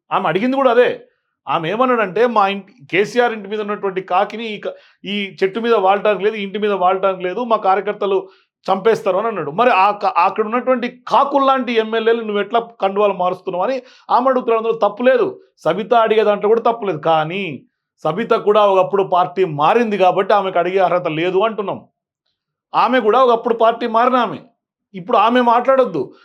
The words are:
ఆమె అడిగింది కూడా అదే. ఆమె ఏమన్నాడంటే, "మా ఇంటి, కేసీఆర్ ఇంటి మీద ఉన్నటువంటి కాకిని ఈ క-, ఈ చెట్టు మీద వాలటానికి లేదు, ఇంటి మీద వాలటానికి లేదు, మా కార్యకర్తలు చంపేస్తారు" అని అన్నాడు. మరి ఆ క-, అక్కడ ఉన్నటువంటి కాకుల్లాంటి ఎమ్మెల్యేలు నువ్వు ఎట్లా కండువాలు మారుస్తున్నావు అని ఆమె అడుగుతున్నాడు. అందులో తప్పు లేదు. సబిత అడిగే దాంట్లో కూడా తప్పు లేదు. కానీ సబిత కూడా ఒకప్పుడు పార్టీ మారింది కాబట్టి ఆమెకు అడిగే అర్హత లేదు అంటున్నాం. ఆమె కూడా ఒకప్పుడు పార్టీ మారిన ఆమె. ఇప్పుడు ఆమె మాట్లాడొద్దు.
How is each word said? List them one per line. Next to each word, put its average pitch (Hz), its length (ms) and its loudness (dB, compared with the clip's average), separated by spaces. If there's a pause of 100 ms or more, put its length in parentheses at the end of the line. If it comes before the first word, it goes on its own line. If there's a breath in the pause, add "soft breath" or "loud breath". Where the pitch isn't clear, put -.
(120)
ఆమె 180 160 0
అడిగింది 208 280 0
కూడా 262 160 4
అదే. 226 300 2 (460)
ఆమె 160 220 -2
ఏమన్నాడంటే, 226 580 0
"మా 214 200 2
ఇంటి, 196 260 -8 (180)
కేసీఆర్ 226 420 0
ఇంటి 202 160 -12
మీద 214 120 -6
ఉన్నటువంటి 196 400 -6
కాకిని 202 460 -4
ఈ 208 140 -10
క-, 185 120 -8 (320 soft breath)
ఈ 196 380 -6
చెట్టు 190 160 -4
మీద 233 140 0
వాలటానికి 196 500 2
లేదు, 220 120 0
ఇంటి 202 220 -8
మీద 208 140 -2
వాలటానికి 190 520 0
లేదు, 180 200 -6
మా 226 120 0
కార్యకర్తలు 196 720 -2 (360 loud breath)
చంపేస్తారు" 196 520 0
అని 220 100 -2
అన్నాడు. 170 240 -6
మరి 226 180 2
ఆ 196 220 4
క-, 202 140 -6
అక్కడ 190 400 0
ఉన్నటువంటి 240 420 -2 (200)
కాకుల్లాంటి 269 640 2
ఎమ్మెల్యేలు 226 480 0
నువ్వు 208 200 -4
ఎట్లా 226 280 -2 (120)
కండువాలు 196 320 2
మారుస్తున్నావు 180 500 -4
అని 254 180 -4 (300 soft breath)
ఆమె 247 180 2
అడుగుతున్నాడు. 226 380 0
అందులో 220 220 0
తప్పు 208 140 -6
లేదు. 247 360 2 (180 soft breath)
సబిత 190 360 -2
అడిగే 220 300 4
దాంట్లో 208 240 0
కూడా 226 140 0
తప్పు 180 240 -2
లేదు. 175 120 -4
కానీ 160 640 -2 (400)
సబిత 180 280 -4
కూడా 220 340 2
ఒకప్పుడు 190 380 2
పార్టీ 180 420 -2
మారింది 196 520 0
కాబట్టి 185 360 2
ఆమెకు 190 260 0
అడిగే 180 200 0
అర్హత 180 280 0
లేదు 170 300 -2
అంటున్నాం. 202 480 -4 (920)
ఆమె 226 240 2
కూడా 220 240 4
ఒకప్పుడు 233 300 2
పార్టీ 226 340 0
మారిన 240 280 0
ఆమె. 226 220 -2 (560)
ఇప్పుడు 196 240 -2
ఆమె 233 240 2
మాట్లాడొద్దు. 240 720 0 (100)